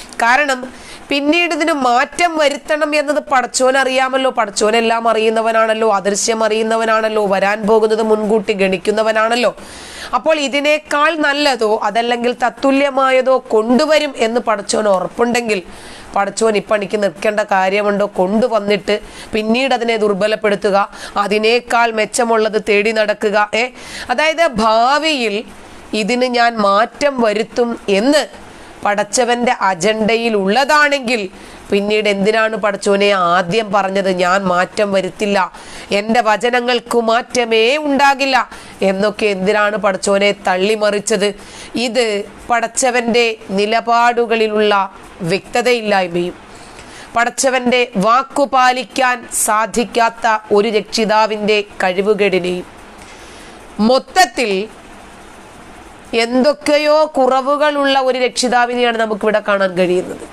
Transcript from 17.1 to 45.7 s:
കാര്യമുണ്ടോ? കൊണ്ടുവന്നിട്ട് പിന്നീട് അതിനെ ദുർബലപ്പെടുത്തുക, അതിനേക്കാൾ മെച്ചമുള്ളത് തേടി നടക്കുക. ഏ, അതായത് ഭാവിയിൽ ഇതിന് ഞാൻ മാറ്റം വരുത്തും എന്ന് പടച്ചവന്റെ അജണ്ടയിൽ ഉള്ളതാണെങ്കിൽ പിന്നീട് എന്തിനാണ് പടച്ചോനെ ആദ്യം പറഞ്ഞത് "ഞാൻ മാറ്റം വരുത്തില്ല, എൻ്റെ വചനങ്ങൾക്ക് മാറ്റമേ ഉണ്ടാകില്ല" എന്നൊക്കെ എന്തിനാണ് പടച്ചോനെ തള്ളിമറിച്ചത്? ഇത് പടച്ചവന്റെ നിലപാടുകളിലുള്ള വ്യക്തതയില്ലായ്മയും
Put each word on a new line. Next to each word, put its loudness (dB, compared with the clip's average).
കാര്യമുണ്ടോ? 2
കൊണ്ടുവന്നിട്ട് 0
പിന്നീട് 0
അതിനെ 0
ദുർബലപ്പെടുത്തുക, 0
അതിനേക്കാൾ 2
മെച്ചമുള്ളത് 0
തേടി 2
നടക്കുക. 0
ഏ, 0
അതായത് 0
ഭാവിയിൽ 2
ഇതിന് 0
ഞാൻ 4
മാറ്റം 2
വരുത്തും 0
എന്ന് 2
പടച്ചവന്റെ 0
അജണ്ടയിൽ 0
ഉള്ളതാണെങ്കിൽ 2
പിന്നീട് 0
എന്തിനാണ് 0
പടച്ചോനെ 0
ആദ്യം 0
പറഞ്ഞത് 0
"ഞാൻ 2
മാറ്റം 0
വരുത്തില്ല, -2
എൻ്റെ 0
വചനങ്ങൾക്ക് 0
മാറ്റമേ 0
ഉണ്ടാകില്ല" 2
എന്നൊക്കെ -2
എന്തിനാണ് 0
പടച്ചോനെ 2
തള്ളിമറിച്ചത്? 0
ഇത് 0
പടച്ചവന്റെ 0
നിലപാടുകളിലുള്ള 2
വ്യക്തതയില്ലായ്മയും -2